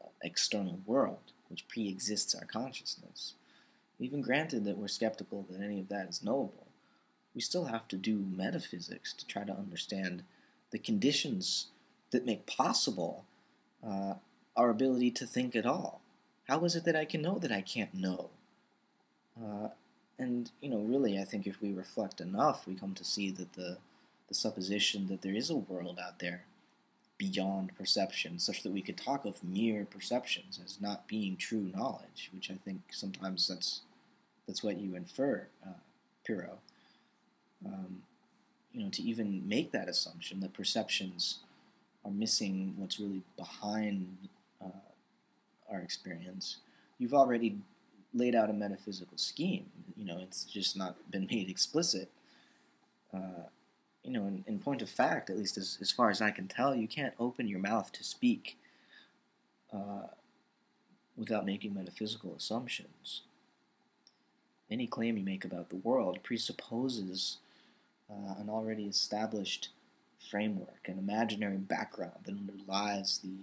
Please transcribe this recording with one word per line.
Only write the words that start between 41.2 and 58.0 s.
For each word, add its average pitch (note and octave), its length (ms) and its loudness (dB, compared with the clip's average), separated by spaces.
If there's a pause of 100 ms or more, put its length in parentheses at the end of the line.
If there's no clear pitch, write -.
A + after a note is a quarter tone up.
are G#2 80 -4
missing G2 640 2
what's G2 240 -4
really G2 220 -2 (140)
behind, G2+ 800 -2 (480)
uh, F#2+ 40 -8 (1000)
our F#2 120 -4
experience, - 800 -6 (400)
you've B2 160 2
already A#2 440 8 (560)
laid A#2+ 220 6
out G#2+ 120 8
a G#2+ 40 2
metaphysical G2+ 640 -4
scheme. - 480 0 (300)
You G#2+ 100 -8
know, E2+ 160 -4
it's - 220 -6
just - 320 -2
not F#2 340 -6
been G2 180 0
made F#2+ 220 0
explicit. B2+ 580 2 (1040)
Uh, F#2 360 -8 (560)
you C3 80 -6
know, G3 100 0
in, G2 240 -2
in G#2+ 140 -2
point C3+ 200 0
of G#2+ 80 -2
fact, D3 400 4
at F#2+ 80 -2
least G#2 220 -2
as, - 220 -4
as G2 100 0
far A#2+ 180 8
as G2+ 140 4
I G#2+ 80 6
can F#2+ 160 -6
tell, C3 280 4
you A2+ 140 2
can't C#3 300 -2
open B2 300 0
your G2 100 0
mouth G2+ 340 2
to - 120 -10